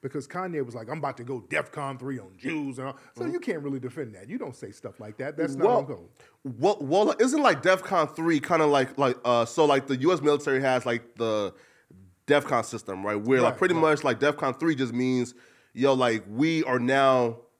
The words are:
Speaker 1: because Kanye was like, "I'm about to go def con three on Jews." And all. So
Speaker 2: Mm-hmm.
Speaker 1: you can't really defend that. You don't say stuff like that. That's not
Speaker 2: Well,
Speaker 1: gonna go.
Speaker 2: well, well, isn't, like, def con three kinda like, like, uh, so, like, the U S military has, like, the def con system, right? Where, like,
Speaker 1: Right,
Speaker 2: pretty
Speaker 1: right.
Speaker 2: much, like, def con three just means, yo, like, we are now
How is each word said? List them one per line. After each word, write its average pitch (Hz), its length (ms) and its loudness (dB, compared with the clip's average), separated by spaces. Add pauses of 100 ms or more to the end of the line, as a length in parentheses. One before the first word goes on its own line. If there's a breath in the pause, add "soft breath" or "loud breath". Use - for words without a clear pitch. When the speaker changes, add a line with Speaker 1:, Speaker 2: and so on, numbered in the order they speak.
Speaker 1:
because 139 280 -8
Kanye 175 360 -6
was 120 120 -10
like, 113 120 -12
"I'm 156 100 -8
about 139 180 -6
to 120 80 -14
go 123 160 -8 (100)
def 151 220 -4
con 139 260 -8
three 127 220 -8
on 95 160 -20
Jews." 139 420 -6
And 131 80 -8
all. 135 100 -10 (200 loud breath)
So 120 80 -6
Speaker 2:
Mm-hmm. 196 80 -4
Speaker 1:
you 349 80 -4
can't 180 240 -6
really 139 160 -6
defend 123 340 -10
that. 98 140 -18
You 214 100 -10
don't 143 160 -10
say 98 160 -16
stuff - 300 -16
like 107 160 -16
that. 147 200 -10
That's 143 200 -4
not 160 100 2
Speaker 2:
Well, 226 160 4
Speaker 1:
gonna 139 160 -10
go. 87 100 -20 (360 soft breath)
Speaker 2:
well, 139 360 0
well, 190 380 2
isn't, 262 240 2
like, 175 200 4
def 185 200 4
con 165 320 2
three 165 240 0
kinda 156 280 2
like, 135 300 2
like, 131 280 2
uh, 120 220 4
so, 156 180 2
like, 139 240 4
the 135 80 0
U 143 160 2
S 175 100 0
military 147 380 2
has, 127 260 0
like, 120 300 -6
the 107 360 -2 (760 soft breath)
def 143 200 4
con 120 180 0
system, 98 400 -10
right? 104 160 -2
Where, 127 220 4
like, 117 100 4
Speaker 1:
Right, - 60 -8
Speaker 2:
pretty 180 160 2
Speaker 1:
right. 165 80 0
Speaker 2:
much, 151 220 2
like, 123 140 0
def 143 180 2
con 135 180 -2
three 165 200 -2
just 127 200 -4
means, 123 400 -2 (400 soft breath)
yo, 135 200 4
like, 117 340 2
we 156 360 0
are 127 140 0
now 127 600 2 (220)